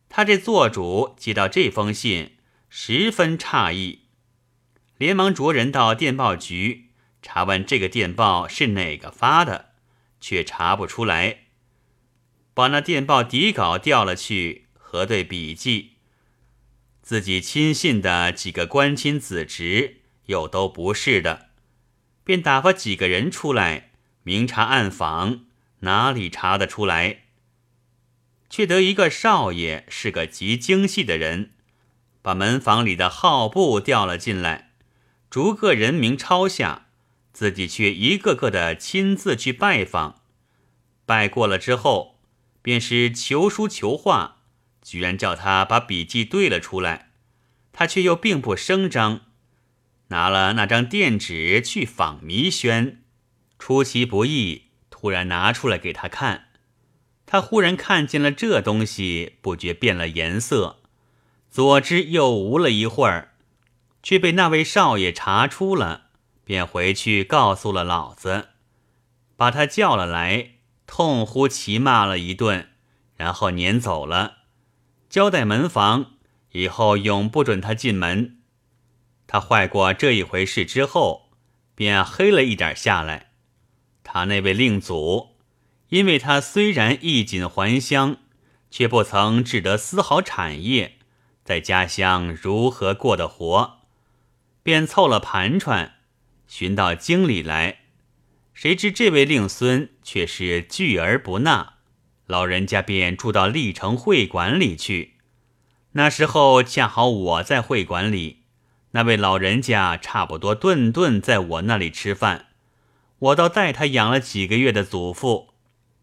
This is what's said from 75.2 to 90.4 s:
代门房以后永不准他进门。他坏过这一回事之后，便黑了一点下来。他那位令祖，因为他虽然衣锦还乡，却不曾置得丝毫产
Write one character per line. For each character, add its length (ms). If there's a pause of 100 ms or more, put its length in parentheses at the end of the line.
代 160
门 240
房 460 (380)
以 140
后 300
永 320
不 160
准 160
他 140
进 200
门。 440 (880)
他 120
坏 300
过 240
这 200
一 100
回 240
事 180
之 220
后， 420 (460)
便 280
黑 280
了 120
一 140
点 180
下 280
来。 300 (720)
他 220
那 160
位 140
令 260
祖， 560 (540)
因 160
为 120
他 220
虽 300
然 320
衣 200
锦 240
还 320
乡， 380 (540)
却 180
不 140
曾 420
置 160
得 160
丝 240
毫 220
产 400